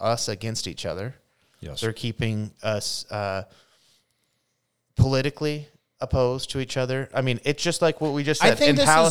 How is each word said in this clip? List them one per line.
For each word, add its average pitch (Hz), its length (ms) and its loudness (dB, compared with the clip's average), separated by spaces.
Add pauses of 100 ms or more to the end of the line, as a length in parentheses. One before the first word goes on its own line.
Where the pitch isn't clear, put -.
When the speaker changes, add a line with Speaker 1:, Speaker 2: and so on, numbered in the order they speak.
Speaker 1:
us 113 260 0
against 110 400 -6
each 80 200 -8
other. 95 300 -8 (420)
Speaker 2:
Yes. 73 220 -10
Speaker 1:
They're 113 120 -2
keeping 110 580 -4 (120)
us, - 480 -4
uh, 98 320 -4 (1500)
politically 147 720 2 (340)
opposed 131 500 0
to 139 80 -4
each 131 180 -4
other. 131 360 -2
I 131 80 0
mean, 127 220 0
it's 143 180 -2
just 170 200 -2
like 160 180 2
what 156 140 -2
we 143 100 -2
just 151 200 0
Speaker 3:
I 202 60 8
Speaker 1:
said 226 80 4
Speaker 3:
think 294 140 4
Speaker 1:
in 285 60 6
Speaker 3:
this - 80 4
has 156 80 6 (180)